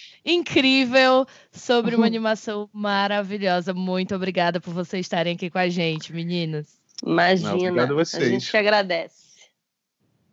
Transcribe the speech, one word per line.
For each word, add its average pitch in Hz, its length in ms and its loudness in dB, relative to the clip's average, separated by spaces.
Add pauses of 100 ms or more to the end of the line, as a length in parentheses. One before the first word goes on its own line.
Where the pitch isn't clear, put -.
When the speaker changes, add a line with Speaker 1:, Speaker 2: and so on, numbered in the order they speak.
Speaker 1:
<laughs> - 200 -20
Speaker 2:
incrível 262 1000 4 (260)
sobre 240 420 0
uma 226 100 4
Speaker 1:
Uhum. - 20 4
Speaker 2:
animação 214 680 -2
maravilhosa. 202 1000 -2
Muito 185 400 -2
obrigada 180 440 0
por 175 140 -8
vocês 180 320 -6
estarem 175 300 -2
aqui 180 160 -8
com 190 80 -4
a 180 100 2
gente, 165 460 -4
meninas. 165 640 -6 (260)
Speaker 1:
Imagina, 175 460 2
Speaker 3:
Não, 196 80 0
obrigado 147 400 0
a - 20 2
Speaker 1:
a 165 40 4
gente - 20 -2
Speaker 3:
vocês. 123 440 -2
Speaker 1:
que 226 60 0
agradece. 202 720 0 (1080)